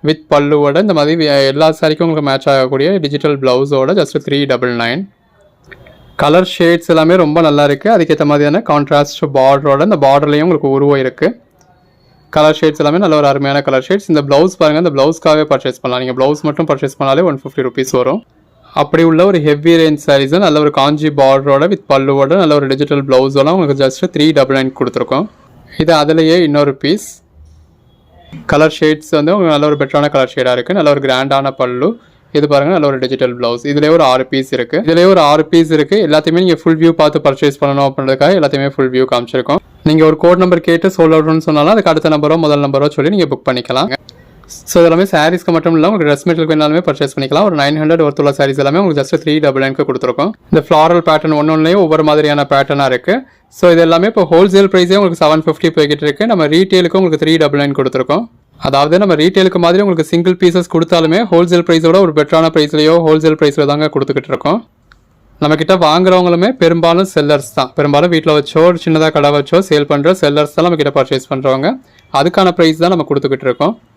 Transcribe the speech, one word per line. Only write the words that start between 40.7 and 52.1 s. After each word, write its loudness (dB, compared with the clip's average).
கேட்டு 0
சோல்ட் 2
அவுட்னு -2
சொன்னாலும் 2
அதுக்கு 0
அடுத்த 0
நம்பரோ 0
முதல் 0
நம்பரோ 0
சொல்லி -2
நீங்க -2
புக் -8
பண்ணிக்கலாம். -4
So, -12
இதெல்லாமே 4
சாரீஸ்க்கு -2
மட்டும் 0
இல்ல, 2
உங்களுக்கு -2
டிரெஸ் -2
மெட்டீரியல் -2
வேணாலுமே 0
பர்ச்சேஸ் -4
பண்ணிக்கலாம். -2
ஒரு -2
நைன் 0
ஹண்ட்ரட் 0
ஒர்த்துள்ள 0
சாரீஸ் -2
எல்லாமே 0
உங்களுக்கு -2
just -4
த்ரீ -2
டபுள் 0
நைனுக்கு -4
கொடுத்துருக்கோம். -4
இந்த 2
ஃப்ளாரல் 2
பேட்டர்ன் 0
ஒண்ணு 0
ஒண்ணுலயே 0
ஒவ்வொரு 0
மாதிரியான 0